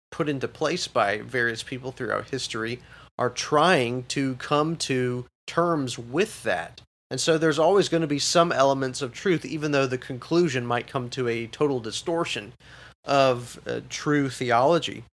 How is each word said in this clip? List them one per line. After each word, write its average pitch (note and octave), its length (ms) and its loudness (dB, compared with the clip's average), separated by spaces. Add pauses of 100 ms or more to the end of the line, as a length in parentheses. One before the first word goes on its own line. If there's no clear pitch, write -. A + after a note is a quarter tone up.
(120)
put D#3 160 -4
into C3 200 -2
place D#3+ 400 -2
by G#2+ 320 0
various A#2 440 -2
people B2+ 280 -10
throughout G#2 400 -4
history A#2+ 500 -6 (360)
are B2 120 2
trying C3+ 760 2
to C3+ 300 -2
come D3+ 400 0
to B2 500 -2 (220)
terms D#3+ 500 0
with C3 460 -4
that. F2+ 380 -4 (280)
And C3+ 100 -6
so E3 180 4
there's D#3 220 2
always F3+ 300 4
gonna D#3+ 180 2
be C#3+ 120 0
some E3+ 320 4
elements C3+ 500 2
of B2 120 -6
truth, F3+ 320 0
even D3+ 260 -4
though C#3 140 4
the B2+ 120 -2
conclusion C3 680 0
might A#2+ 220 -2
come B2 240 -6
to B2+ 160 -4
a A#2 200 -2
total C#3 320 -2
distortion A2+ 720 -6 (500)
of, C3 640 2
uh, A#2+ 220 -4
true D3 400 0
theology. B2 720 2 (120)